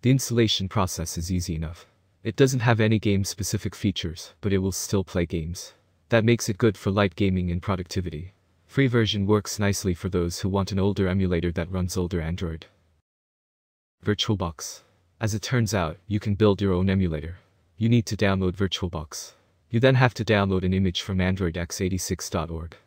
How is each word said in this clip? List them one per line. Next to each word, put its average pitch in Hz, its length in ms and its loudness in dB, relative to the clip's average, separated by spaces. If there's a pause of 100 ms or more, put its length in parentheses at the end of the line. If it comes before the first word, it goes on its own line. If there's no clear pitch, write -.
The 123 100 4
installation 117 560 2
process 90 500 -4
is 85 140 -4
easy 87 240 -2
enough. 80 300 -8 (360)
It - 140 -6
doesn't 131 240 4
have 117 180 4
any 110 220 4
game-specific 101 720 -2
features, - 680 -4
but 101 120 -2
it 98 60 2
will 95 120 0
still 98 320 -2
play 87 240 -2
games. 85 460 -6 (380)
That 113 140 4
makes 117 240 2
it 104 100 -4
good 110 200 2
for 101 140 -2
light 101 240 2
gaming 92 340 2
and 87 100 -2
productivity. 90 720 -6 (340)
Free 139 200 0
version 107 400 2
works 104 320 0
nicely 98 360 0
for 95 140 -6
those 87 300 -2
who 98 100 -4
want 95 220 0
an 98 80 -2
older 98 300 2
emulator 90 440 2
that 87 200 -4
runs 90 240 -2
older 90 240 -2
Android. 82 460 -6 (1400)
VirtualBox. 98 760 -4 (380)
As 107 140 -2
it 107 80 -4
turns 117 300 0
out, 85 240 -2 (100)
you 104 140 -2
can 104 140 -2
build 101 260 4
your 98 140 2
own 92 160 2
emulator. 87 480 -2 (400)
You 110 100 0
need 117 180 4
to 107 100 -6
download 95 400 0
VirtualBox. 87 760 -6 (380)
You 117 100 2
then 131 140 6
have 127 200 4
to 110 100 -4
download 98 380 2
an 92 120 2
image 95 280 0
from 95 180 -2
android 92 360 0
x 87 240 -6
eighty-six 92 500 -2
dot 82 200 -4
org. 80 260 -10 (100)